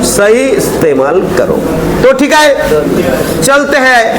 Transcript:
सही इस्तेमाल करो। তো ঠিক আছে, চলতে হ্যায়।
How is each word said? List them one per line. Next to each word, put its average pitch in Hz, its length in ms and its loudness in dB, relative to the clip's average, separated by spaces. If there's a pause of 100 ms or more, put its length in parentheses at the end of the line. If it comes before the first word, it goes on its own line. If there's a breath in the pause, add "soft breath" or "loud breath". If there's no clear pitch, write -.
(160)
सही 220 420 2
इस्तेमाल 160 800 0
करो। - 180 -2 (440)
তো 247 60 4 (100)
ঠিক 277 140 0
আছে, 302 220 2 (880)
চলতে 277 360 2
হ্যায়। 254 400 2